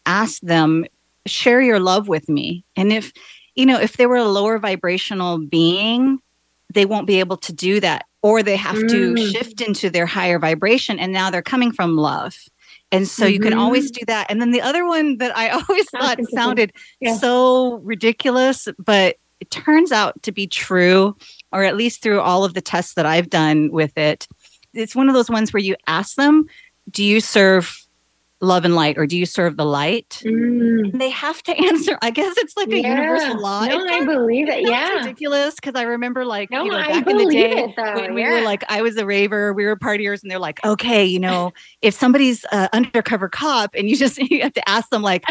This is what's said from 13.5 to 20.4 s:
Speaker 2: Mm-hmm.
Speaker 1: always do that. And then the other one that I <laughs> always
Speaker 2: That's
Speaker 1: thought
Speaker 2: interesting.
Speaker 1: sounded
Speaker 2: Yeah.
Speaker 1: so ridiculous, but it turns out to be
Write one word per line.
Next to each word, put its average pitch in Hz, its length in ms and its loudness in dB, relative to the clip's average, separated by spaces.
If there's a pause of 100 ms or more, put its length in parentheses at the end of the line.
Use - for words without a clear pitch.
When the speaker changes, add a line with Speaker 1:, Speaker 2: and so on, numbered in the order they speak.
Speaker 2:
Mm-hmm. 226 80 2
Speaker 1:
always 254 300 2
do 240 160 -14
that. 214 220 -2
And 214 120 -2
then 240 100 2
the 240 100 2
other 302 240 -2
one 311 320 0
that 247 200 -4
I 226 120 -2
<laughs> - 200 -2
always 381 220 2
Speaker 2:
That's - 0 - (120)
Speaker 1:
thought 254 160 -2
Speaker 2:
interesting. 233 180 -6
Speaker 1:
sounded 233 360 0 (260)
Speaker 2:
Yeah. 233 180 -2
Speaker 1:
so 254 640 2
ridiculous, 240 840 0 (100)
but 196 380 2 (240)
it - 120 -20
turns 311 400 2
out 214 320 0
to 214 80 -6
be 196 160 -6